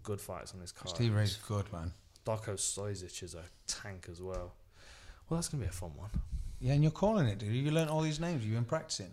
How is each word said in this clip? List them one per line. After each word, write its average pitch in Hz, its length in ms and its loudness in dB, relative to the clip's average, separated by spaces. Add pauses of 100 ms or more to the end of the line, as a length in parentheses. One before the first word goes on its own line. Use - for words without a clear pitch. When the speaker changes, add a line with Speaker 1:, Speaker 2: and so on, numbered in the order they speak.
Speaker 1:
good 101 180 -2
fights 85 320 -8
on 92 80 -12
this 87 100 -10
card. 90 240 -8
Speaker 2:
Stevie 117 180 4
Ray's 104 220 4
good, - 380 -2
man. 85 180 -4 (340)
Speaker 1:
Darko 110 300 -2
Sojic 95 680 -4
is 85 120 -8
a 82 80 -10 (240)
tank 95 420 -8
as 85 120 -12
well. 90 340 -6 (760)
Well, 160 80 2
that's 170 120 -2
gonna 139 140 -2
be 87 60 0
a 87 40 -2
fun 85 220 -6
one. 87 140 -8 (540)
Speaker 2:
Yeah, 131 100 4
and 147 100 8
you're 156 80 8
calling 196 360 6
it, 101 120 2
dude. 104 140 -2
You 139 180 2
learnt 160 180 4
all 156 120 2
these 156 180 2
names. 165 260 0
You've 107 80 2
been 117 120 2
practicing. 156 480 -2